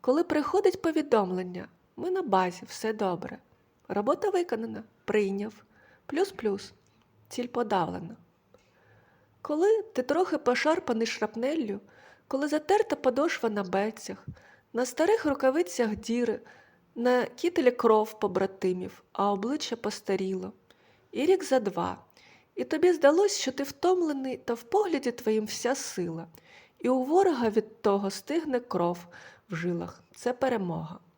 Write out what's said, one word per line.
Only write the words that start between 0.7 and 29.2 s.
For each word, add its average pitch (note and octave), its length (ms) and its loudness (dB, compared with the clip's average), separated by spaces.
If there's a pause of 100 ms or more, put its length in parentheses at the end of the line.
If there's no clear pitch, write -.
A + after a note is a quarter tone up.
повідомлення F#3 840 0 (280)
«ми D#4+ 140 -4
на F#4 120 0
базі, F#3 440 2
все - 260 -6
добре», F#3 460 -4 (500)
робота A3 420 0
виконана, A3+ 520 -2 (220)
прийняв, G3+ 500 0 (520)
плюс-плюс, C#4 640 -4 (560)
ціль B3 180 -6
подавлена. F#3 680 -2 (1300)
Коли G4 400 2
ти - 200 -6
трохи D#4+ 360 0
пошарпаний B3 680 0
шрапнеллю, A3+ 760 -4 (480)
коли C#4 200 -2
затерта D#4 480 2
подошва C4+ 540 0
на G#3 120 -2
бельцях, G3 640 -4 (460)
на B3 140 -2
старих E4+ 400 2
рукавицях C4+ 680 0
діри, A3+ 440 -2 (540)
на B3 300 2
кітелі E4 460 2
кров A3 500 2
побратимів, F#3+ 840 -2 (100)
а G3+ 200 0
обличчя A#3 440 -4
постаріло. F#3+ 760 -4 (600)
І C#4 140 0
рік F4+ 180 4
за C4 160 2
два. F#3 440 -4 (500)
І B3 100 -4
тобі F4 280 4
здалось, D#4+ 460 6
що B3+ 140 -2
ти C#4 100 -6
втомлений, C#4+ 720 0
та - 180 -6
в A#3 80 -10
погляді D#4+ 500 0
твоїм A3 320 0
вся A#3+ 300 -2
сила. E3+ 520 -6 (520)
І A#3+ 100 -2
у B3+ 160 2
ворога D4+ 440 4
від G#3 340 -2
того G3 280 2
стигне D4 500 -2
кров F3 380 -2 (520)